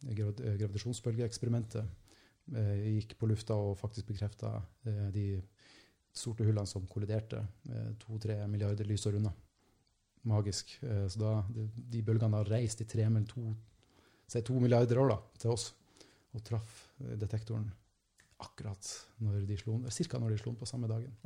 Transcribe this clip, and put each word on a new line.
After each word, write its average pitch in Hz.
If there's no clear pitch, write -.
det 120
grav-, 104
eh, 110
gravitasjonsbølgeeksperimentet, 113
eh, 107
gikk 107
på 113
lufta 110
og 101
faktisk -
bekreftet, 107
eh, 104
de 98
sorte 113
hullene 104
som 95
kolliderte, 110
eh, 110
to-tre 107
milliarder 104
lysår 104
unna. 104
Magisk. 104
Eh, 104
så 98
da, 110
de, 110
de 117
bølgene 110
har 101
reist 113
i 110
tre 110
mil-, 110
to, 113
si 120
to 127
milliarder 120
år 135
da, 104
til 113
oss, -
og 110
traff, 110
eh, 120
detektoren 110
akkurat -
når 101
de 101
slo 110
den, 123
cirka 147
når 113
de 107
slo 117
den 117
på 113
samme 120
dagen. 113